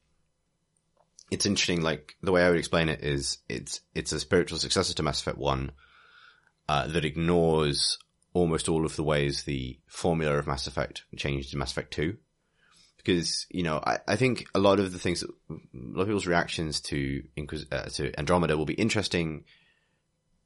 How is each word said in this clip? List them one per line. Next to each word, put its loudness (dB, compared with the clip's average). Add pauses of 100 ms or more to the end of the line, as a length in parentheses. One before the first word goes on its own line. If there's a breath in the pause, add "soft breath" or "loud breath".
(1300)
it's -2
interesting, 2
like, -2
the 0
way 6
I 8
would 6
explain 2
it -2
is -2 (100)
it's, -8 (140)
it's -4
a -2
spiritual 2
successor 0
to -2
Mass -2
Effect -4
one, -2 (960 loud breath)
uh, 2
that 0
ignores 2 (360)
almost 2
all 2
of -4
the -2
ways 0
the -6
formula 0
of -4
Mass -4
Effect -6 (120)
changed -4
in -4
Mass -4
Effect -8
two. -2 (800 soft breath)
Because, 0
you -4
know, 0
I, 0 (100)
I 2
think 0
a 2
lot 6
of 0
the -10
things 0
that, -8 (200)
a -8 (180)
lot -6
of 0
people's 0
reactions 0
to -4 (120)
Inquis-, -8
uh, -4
to -4
Andromeda 4
will 0
be -2
interesting 0 (1040 soft breath)